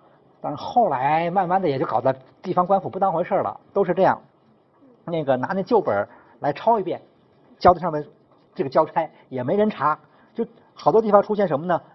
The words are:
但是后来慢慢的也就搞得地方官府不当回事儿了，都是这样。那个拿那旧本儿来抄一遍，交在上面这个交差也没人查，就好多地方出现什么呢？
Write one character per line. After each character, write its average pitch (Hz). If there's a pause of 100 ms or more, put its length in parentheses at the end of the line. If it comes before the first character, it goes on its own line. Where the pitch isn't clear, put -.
(400)
但 147
是 147
后 226
来 151
慢 185
慢 190
的 180
也 135
就 165
搞 117
得 135 (260)
地 185
方 180
官 190
府 160
不 -
当 190
回 165
事 202
儿 156
了， 101 (120)
都 202
是 175
这 175
样。 151 (800)
那 165
个 131
拿 127
那 190
旧 220
本 117
儿 101 (300)
来 143
抄 226
一 190
遍， 139 (560)
交 180
在 165
上 175
面 151 (480)
这 185
个 135
交 160
差 160 (180)
也 127
没 196
人 214
查， 151 (340)
就 226 (260)
好 -
多 220
地 214
方 202
出 208
现 196
什 143
么 165
呢？ 170 (120)